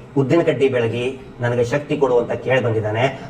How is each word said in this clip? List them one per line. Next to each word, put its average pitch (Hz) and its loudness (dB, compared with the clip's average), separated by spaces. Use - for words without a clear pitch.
ಉದ್ದಿನ 139 4
ಕಡ್ಡಿ 139 2
ಬೆಳಗಿ, 120 -2
ನನಗೆ 120 0
ಶಕ್ತಿ 147 -2
ಕೊಡು 127 2
ಅಂತ 110 0
ಕೇಳಿ 120 0
ಬಂದಿದ್ದಾನೆ. 110 -2